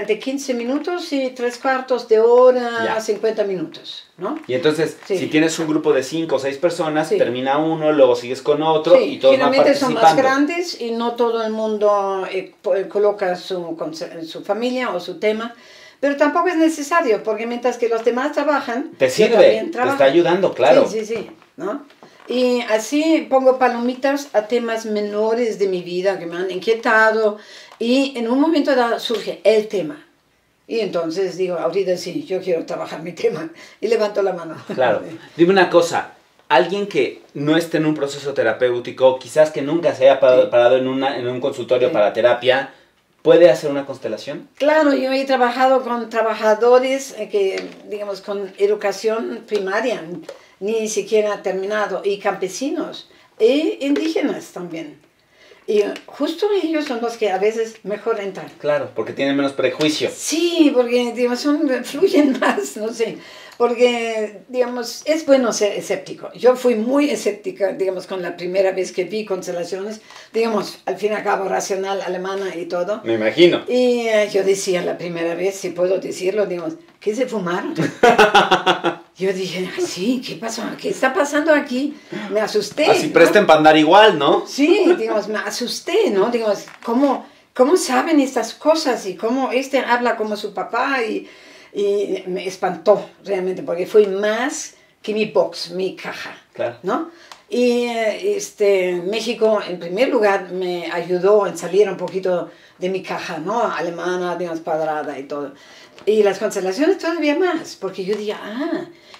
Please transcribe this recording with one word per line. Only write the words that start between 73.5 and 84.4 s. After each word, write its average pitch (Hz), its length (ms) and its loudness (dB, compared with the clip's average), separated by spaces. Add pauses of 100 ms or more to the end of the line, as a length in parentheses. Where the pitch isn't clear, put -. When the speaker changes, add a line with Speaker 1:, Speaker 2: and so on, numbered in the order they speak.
Speaker 1:
Y, 247 400 2
eh, 208 240 2
yo 190 120 2
decía 190 380 0
la 165 160 -4
primera 170 360 -4
vez, 185 220 -4
si 175 140 -8
puedo 180 280 0
decirlo, 190 480 -2
digamos, 165 280 -6 (260)
"¿Qué 214 140 -4
se 247 120 -2
fumaron?". 208 480 -4
Speaker 2:
<laughs> 190 1300 4 (120)
Speaker 1:
Yo 190 160 -2
dije, 185 440 -6
"Ay, 180 100 -2
sí, 220 400 -4
¿qué 196 80 -10
pasó? 226 280 -10 (180)
¿Qué - 100 -6
está - 240 -2
pasando 302 400 0
aquí?". 269 420 -2 (360)
Me 214 80 0
asusté, 214 460 -2
Speaker 2:
Así 381 220 4
Speaker 1:
¿no? - 40 -6
Speaker 2:
presten 170 340 6
pa' 160 100 8
andar 156 200 8
igual, 180 420 8
¿no? 156 280 2